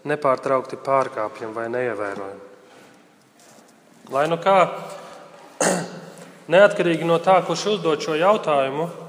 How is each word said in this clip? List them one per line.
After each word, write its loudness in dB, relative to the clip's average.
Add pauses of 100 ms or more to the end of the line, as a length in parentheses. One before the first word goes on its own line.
nepārtraukti 0
pārkāpjam -2
vai -6
neievērojam. -6 (1700)
Lai 0
nu -2
kā, 6 (1000)
<clears throat> -4
neatkarīgi 4
no 4
tā, 6
kurš -4 (100)
uzdod 0
šo -2
jautājumu, 2 (220)